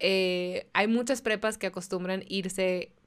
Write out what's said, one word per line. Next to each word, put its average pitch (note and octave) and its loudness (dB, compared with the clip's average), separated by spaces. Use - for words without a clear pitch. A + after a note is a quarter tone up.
Eh, F3+ 2
hay G3+ 4
muchas A#3+ 2
prepas A3 -2
que G3 -2
acostumbran F#3 -4
irse, F#3 -2